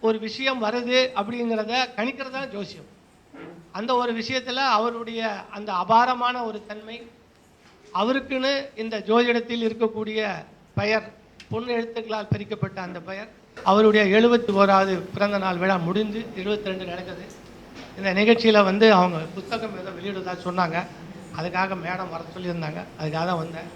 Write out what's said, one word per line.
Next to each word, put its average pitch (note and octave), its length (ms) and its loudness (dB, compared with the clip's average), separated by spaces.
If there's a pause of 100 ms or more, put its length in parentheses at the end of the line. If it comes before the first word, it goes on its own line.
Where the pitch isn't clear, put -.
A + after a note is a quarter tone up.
ஒரு A3 100 2 (100)
விஷயம் C4 380 -2
வருது A#3+ 340 0 (200)
அப்படிங்கிறத A3+ 540 -2 (240)
கணிக்கிறது C4 400 -6
தான் C4+ 160 -8
ஜோசியம். F#3 340 -12 (920)
அந்த A#3 120 -2 (100)
ஒரு A#3+ 180 -2
விஷயத்துல B3+ 440 -4 (140)
அவருடைய A3+ 440 -2 (360)
அந்த G#3 140 -8 (120)
அபாரமான A#3+ 520 4 (140)
ஒரு G#3 200 -10
தன்மை, A3 280 -14 (1040)
அவருக்குன்னு C4 520 0 (280)
இந்த A3 140 -6 (140)
ஜோதிடத்தில் A#3 580 2
இருக்கக்கூடிய A3 520 -2 (600)
பெயர், G#3+ 260 2 (460)
பொன் A#3 260 -4
எழுத்துக்களால் A3+ 560 -4
பிரிக்கப்பட்ட G3+ 440 -6 (100)
அந்த F3+ 120 -10 (100)
பெயர், G3 200 -12 (420)
அவருடைய G#3+ 320 8 (140)
எழுபத்தி A#3 340 6 (100)
ஓராவது G3 320 6 (220)
பிறந்த G3+ 300 0
நாள் F3+ 180 -2
விழா F#3+ 140 2 (100)
முடிந்து G#3 320 -2 (220)
எழுபத்தி G#3 300 -4
ரெண்டு F#3 200 -8
நடக்குது. F3+ 340 -10 (720)
இந்த G3 100 0 (100)
நிகழ்ச்சியில A3 520 6
வந்து G#3 160 6 (120)
அவங்க F3+ 200 2 (180)
புத்தகம் A3 440 -8
ஏதோ F#3 180 -10
வெளியிடுறதா F#3 360 -6 (120)
சொன்னாங்க, F3 320 0 (600)
அதுக்காக F#3 360 -2 (100)
மேடம் F3+ 280 -6
வர E3 80 -8 (140)
சொல்லியிருந்தாங்க, E3+ 460 -6 (180)
அதுக்காக D#3 320 -4
தான் E3+ 120 -2
வந்தேன். E3+ 320 -12